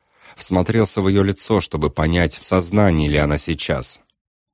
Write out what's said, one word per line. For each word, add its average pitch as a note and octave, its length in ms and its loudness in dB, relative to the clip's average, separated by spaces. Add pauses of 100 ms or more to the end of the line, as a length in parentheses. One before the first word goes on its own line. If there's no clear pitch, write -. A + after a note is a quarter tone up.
(360)
Всмотрелся G2+ 680 0
в F#2+ 60 2
её G2 140 4
лицо, G2 380 0
чтобы D2+ 300 -2
понять, D#2+ 440 0
в - 120 -10
сознании F2+ 640 2
ли D2 100 0
она D2 180 0
сейчас. - 640 -6 (540)